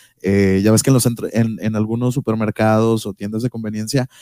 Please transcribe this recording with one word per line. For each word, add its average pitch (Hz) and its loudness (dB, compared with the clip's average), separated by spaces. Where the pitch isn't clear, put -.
Eh, 98 2
ya 107 4
ves 110 4
que 135 0
en - 6
los 123 4
centro-, 113 -2
en, 113 0
en 107 -4
algunos 117 -2
supermercados 110 0
o 101 -8
tiendas 107 -6
de 123 -2
conveniencia 110 -6